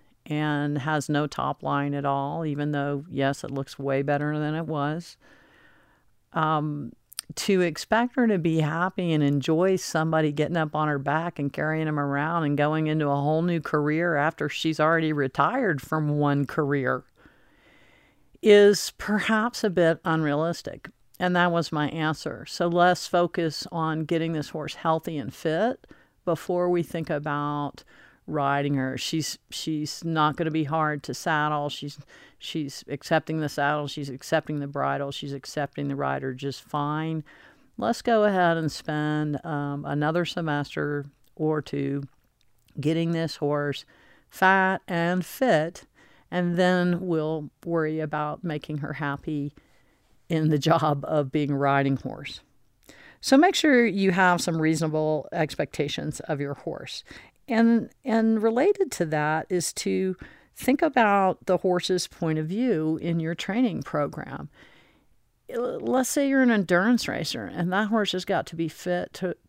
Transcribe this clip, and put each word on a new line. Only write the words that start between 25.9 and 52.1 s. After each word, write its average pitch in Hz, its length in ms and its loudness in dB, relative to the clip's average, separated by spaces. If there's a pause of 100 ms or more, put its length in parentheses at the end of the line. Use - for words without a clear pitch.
before 180 440 0
we 175 140 2
think 165 260 -6
about 147 760 -4 (420)
riding 143 480 0
her. 131 220 -2
She's, - 420 -4 (120)
she's 151 540 -6
not 156 320 2
gonna 160 140 -2
be 156 140 0
hard 151 400 -2
to - 100 -8
saddle. 151 540 -2
She's, 143 300 -12 (400)
she's - 500 -8
accepting 160 520 -2
the 151 80 -2
saddle. 147 400 -2
She's 143 200 -10
accepting 147 520 -4
the 143 60 -6
bridle. 139 440 -4
She's 143 220 -10
accepting 143 560 -8
the 139 80 -4
rider 135 380 -4
just 139 280 -8
fine. 151 600 -4 (520)
Let's 220 260 -2
go 220 220 4
ahead 180 320 4
and 160 140 -2
spend, 151 760 -2
um, 143 400 -6
another 151 400 0
semester 147 840 -4 (300)
or 156 260 0
two 139 400 -4 (800)
getting 165 320 0
this 165 240 -2
horse 147 480 -2 (460)
fat 190 580 4
and 175 360 0
fit, 175 600 0 (460)
and 175 260 0
then 180 440 4
we'll 160 500 -2 (140)
worry 156 360 0
about 151 420 -4
making 151 360 -4
her 139 160 -6
happy 143 580 -6 (760)
in 156 200 2
the 151 100 4
job 151 480 2
of 147 240 0
being 147 200 0
a 139 60 -2
riding 139 420 2
horse. - 420 -12 (800)